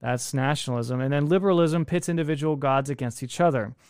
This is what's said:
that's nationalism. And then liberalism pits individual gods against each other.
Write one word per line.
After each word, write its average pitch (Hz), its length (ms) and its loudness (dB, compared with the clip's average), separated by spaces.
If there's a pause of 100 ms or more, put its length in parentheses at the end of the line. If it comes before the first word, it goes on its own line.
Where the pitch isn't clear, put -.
that's 123 320 -4
nationalism. 127 680 -2
And 135 100 -2
then 143 160 2
liberalism 170 600 4
pits 175 240 -2
individual 156 460 0
gods 139 340 0
against 127 320 -6
each 127 180 -8
other. 127 340 2 (160)